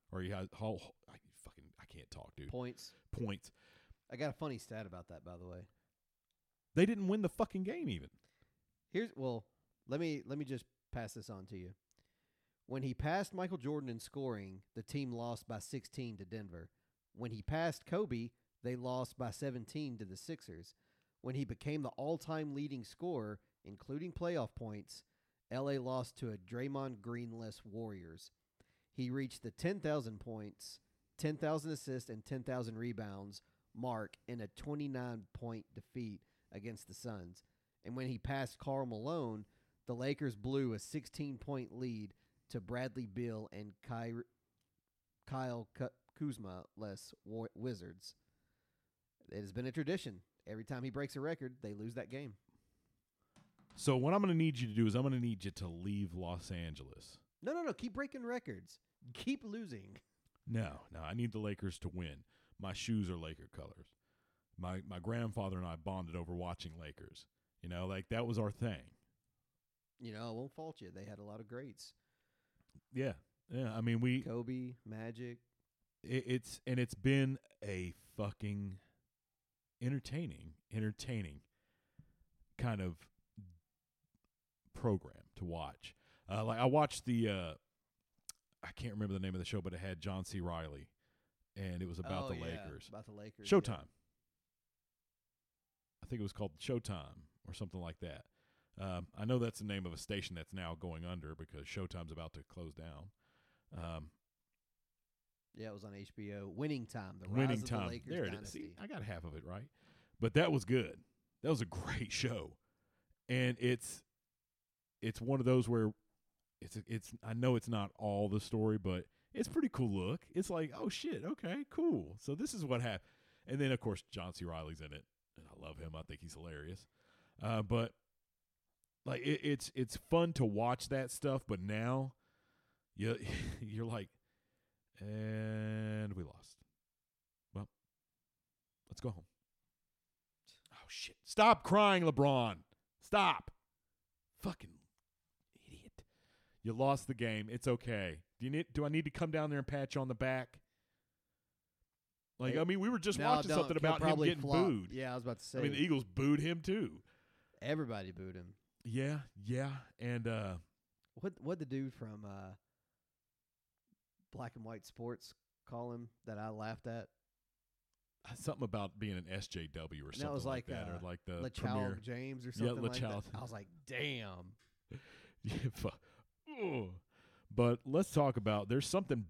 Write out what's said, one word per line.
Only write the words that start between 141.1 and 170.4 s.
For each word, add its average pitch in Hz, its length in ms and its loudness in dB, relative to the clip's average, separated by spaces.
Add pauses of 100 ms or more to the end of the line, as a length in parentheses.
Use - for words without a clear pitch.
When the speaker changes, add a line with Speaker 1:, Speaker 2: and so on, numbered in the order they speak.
Speaker 1:
Stop 220 380 10
crying, 202 400 10
LeBron. 131 500 8 (480)
Stop. 190 480 6 (920)
Fucking 170 280 -6 (960)
idiot. - 260 -18 (720)
You 110 100 0
lost 135 340 6
the 135 80 0
game. 110 360 2
It's 120 180 -2
okay. 101 520 2 (180)
Do 117 60 -6
you 131 60 0
need, 156 240 2
do 147 100 2
I 143 60 2
need 156 160 4
to 151 40 -2
come 165 200 0
down 151 180 2
there 147 100 2
and 135 80 -2
pat 139 280 0
you 143 80 2
on 131 60 0
the 127 60 0
back? 131 440 0 (1800)
Like, 127 160 2
Speaker 2:
Hey, 156 60 6
Speaker 1:
I 160 40 6
mean, 190 160 4
we 214 100 4
were 240 80 2
just 170 200 2
Speaker 2:
no, 147 120 4
Speaker 1:
watching 151 180 6
Speaker 2:
don't. 151 120 6
Speaker 1:
something 156 200 4
Speaker 2:
He'll 156 80 6
Speaker 1:
about 160 140 6
him 160 60 8
Speaker 2:
probably 151 200 8
Speaker 1:
getting 160 140 2
Speaker 2:
flop. 147 240 6
Speaker 1:
booed. 101 260 2
Speaker 2:
Yeah, 127 200 -2
I - 20 -2
was 123 100 -4
about 120 140 -2
to - 60 -14
say. - 140 -4
Speaker 1:
I 127 40 2
mean, 143 100 4
the 139 100 0
Eagles 147 220 6
booed 139 360 6
him, 165 200 2
too. 190 300 2 (720)
Speaker 2:
Everybody 117 480 0
booed 92 240 -8
him. 90 140 -10 (360)
Speaker 1:
Yeah, 135 360 2 (220)
yeah. 127 280 0 (280)
And, 120 300 0
uh, 107 260 0 (600)
Speaker 2:
What, 185 260 -4
what 165 180 -2
the 156 60 -2
dude 135 300 -2
from, 107 320 -10
uh, 98 260 -10 (1800)
Black 120 220 -6
and 113 80 -12
White 110 200 -10
Sports - 480 -8 (360)
call 120 240 -4
him 120 160 -8 (180)
that 107 120 -6
I 110 120 -4
laughed 110 360 -6
at? 117 200 -4 (1300)
Speaker 1:
Something 120 240 0
about 101 340 -2
being 101 180 -2
an 90 160 -4
S 95 140 -2
J 82 260 -6
W 78 300 -8
or 69 40 -8
Speaker 2:
And 71 80 -8
that 107 40 -8
Speaker 1:
something 147 160 -2
Speaker 2:
was 123 100 -2